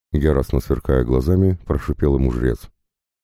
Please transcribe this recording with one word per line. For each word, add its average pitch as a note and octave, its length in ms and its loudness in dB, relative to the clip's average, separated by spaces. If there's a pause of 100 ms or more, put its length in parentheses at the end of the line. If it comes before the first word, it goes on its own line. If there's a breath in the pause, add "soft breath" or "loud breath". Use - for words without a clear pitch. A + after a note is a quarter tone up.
(120)
яростно C#2+ 480 2
сверкая B1+ 440 0
глазами, E2+ 600 2
прошипел C#2+ 500 -2
ему C2 140 2
жрец. A#1 400 -4 (540)